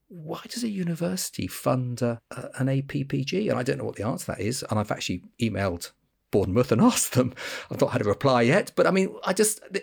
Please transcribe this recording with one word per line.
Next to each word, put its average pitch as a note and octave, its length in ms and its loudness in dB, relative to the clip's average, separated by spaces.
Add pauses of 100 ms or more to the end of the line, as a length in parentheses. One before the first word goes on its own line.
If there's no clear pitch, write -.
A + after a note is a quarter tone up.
why E3 400 -12
does A#3+ 160 -8
a A#3 60 -4
university F3 760 -4
fund B2+ 540 -2
a, A#2+ 180 0 (120)
a, - 260 -12
an C3 120 2
A C3+ 120 2
P C#3 220 -4
P C#3 200 -2
G? F#3 260 -2
And A#2 100 0
I B2+ 40 -2
don't C#3 140 -2
know A#2+ 80 -6
what A2 100 -6
the G2+ 120 -4
answer F3 180 -4
to - 60 -6
that - 100 -6
is. G#2+ 280 -2
And G#2+ 100 0
I've G#2 120 -2
actually - 320 -6 (160)
emailed G2 520 -2 (400)
Bournemouth G2 400 4
and - 100 4
<laughs> A#3+ 120 8
asked - 200 -2
them. B2+ 220 2 (340)
I've - 100 -4
not C#3 120 2
had B2 100 0
a G#2+ 40 0
reply A#2+ 360 4
yet. C3+ 340 4
But E3 120 4
I E3 40 4
mean, F#3+ 220 2 (100)
I F#3+ 100 0
just, G#3+ 280 2 (220)